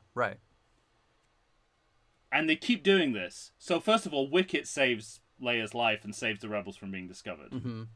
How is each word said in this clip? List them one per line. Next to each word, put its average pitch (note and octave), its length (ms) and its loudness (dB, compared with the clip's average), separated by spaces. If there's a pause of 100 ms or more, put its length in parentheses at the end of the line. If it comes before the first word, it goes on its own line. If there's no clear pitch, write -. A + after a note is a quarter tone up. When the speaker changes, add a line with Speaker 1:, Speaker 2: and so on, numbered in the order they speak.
(140)
Speaker 1:
right. A2 240 -2 (1900)
Speaker 2:
And D#3 180 2
they - 80 4
keep - 260 0
doing F#3+ 300 6
this. F#2 460 -8
So E3+ 220 0
first G#3+ 260 4
of F3 60 -6
all, C#3 180 2
Wicket E3+ 360 2
saves B2 540 0 (200)
Leia's A#2 340 -2
life A#2 300 2
and G#2 100 -8
saves G#2+ 260 -2
the A2 80 -8
rebels G2+ 280 -4
from G2 140 -10
being F#2 180 -8
discovered. G#2 440 -12
Speaker 1:
Mm-hmm. A#2 320 -6 (120)